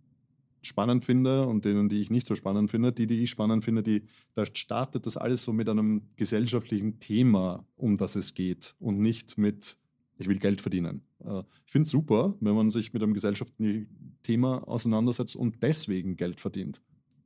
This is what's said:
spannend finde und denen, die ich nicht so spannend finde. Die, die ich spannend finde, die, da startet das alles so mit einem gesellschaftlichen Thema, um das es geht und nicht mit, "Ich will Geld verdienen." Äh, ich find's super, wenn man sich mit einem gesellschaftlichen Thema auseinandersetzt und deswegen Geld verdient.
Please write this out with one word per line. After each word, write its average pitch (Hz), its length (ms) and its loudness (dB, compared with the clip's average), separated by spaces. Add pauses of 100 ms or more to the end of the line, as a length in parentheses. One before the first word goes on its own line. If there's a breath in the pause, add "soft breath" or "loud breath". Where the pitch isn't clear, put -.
(600)
spannend 120 440 0
finde 131 420 4
und 110 160 0
denen, 104 240 2
die 104 140 0
ich 101 80 -4
nicht 120 180 0
so 107 80 0
spannend 101 360 0
finde. 120 200 2
Die, 117 160 -2
die 117 160 0
ich 120 60 0
spannend 110 340 0
finde, 113 200 0
die, 104 200 0 (300 soft breath)
da 107 120 -2
startet - 600 -6
das 113 100 -4
alles 120 280 -2
so 117 100 -4
mit 110 160 0
einem 107 480 0
gesellschaftlichen 110 840 -2
Thema, 104 640 2 (100)
um 107 200 0
das 92 220 -2
es 92 160 -4
geht 90 460 -4
und 101 200 -2
nicht 113 380 0
mit, 104 400 -2 (400)
"Ich 92 100 -8
will 95 120 2
Geld 101 200 0
verdienen." 87 440 -4 (200)
Äh, 95 200 -8 (220 soft breath)
ich - 60 -20
find's 151 200 2
super, 156 500 2
wenn 104 140 4
man 110 140 4
sich 110 220 -2
mit 113 100 -4
einem 107 120 2
gesellschaftlichen 104 1080 -4
Thema 123 440 0
auseinandersetzt 117 720 0
und 113 260 -2
deswegen 95 540 -2
Geld 87 240 -6
verdient. 98 400 -8 (440)